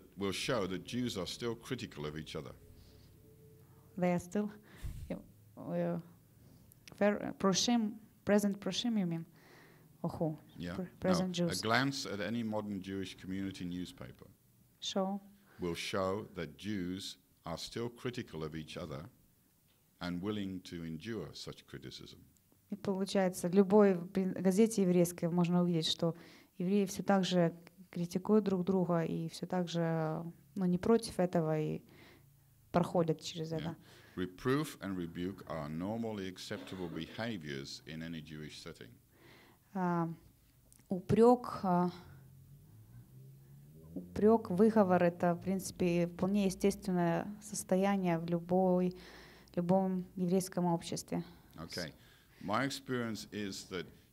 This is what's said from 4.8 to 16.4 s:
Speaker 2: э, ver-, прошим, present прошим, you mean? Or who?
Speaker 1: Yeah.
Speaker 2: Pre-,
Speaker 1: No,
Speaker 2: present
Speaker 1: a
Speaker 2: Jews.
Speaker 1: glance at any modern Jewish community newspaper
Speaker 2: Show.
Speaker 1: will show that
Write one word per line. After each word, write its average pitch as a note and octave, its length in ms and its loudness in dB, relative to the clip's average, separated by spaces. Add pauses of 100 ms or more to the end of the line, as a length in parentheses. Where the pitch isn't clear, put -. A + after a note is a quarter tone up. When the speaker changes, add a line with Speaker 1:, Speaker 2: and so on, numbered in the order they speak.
Speaker 2:
э, - 920 -6 (1000)
ver-, G3+ 380 2
прошим, G#3 640 2 (260)
present G3+ 340 4
прошим, A3+ 380 -2
you F#3+ 80 2
mean? E3 200 -2 (760)
Or E3+ 80 -2
who? D#3 280 -2 (200)
Speaker 1:
Yeah. - 180 -6
Speaker 2:
Pre-, F#3 100 -6
Speaker 1:
No, F3+ 40 -12 (100)
Speaker 2:
present F#3 300 2
Speaker 1:
a F3+ 40 -4 (140)
Speaker 2:
Jews. B2 140 -2
Speaker 1:
glance B2+ 440 2
at G2 140 -6
any A2 240 -2
modern G#2 380 -4
Jewish F#2+ 340 -6
community F#2+ 500 -6
newspaper F2 640 -10 (520)
Speaker 2:
Show. G3 400 -2 (400)
Speaker 1:
will F2 160 -2
show G2 500 -2 (100)
that D#2 220 -8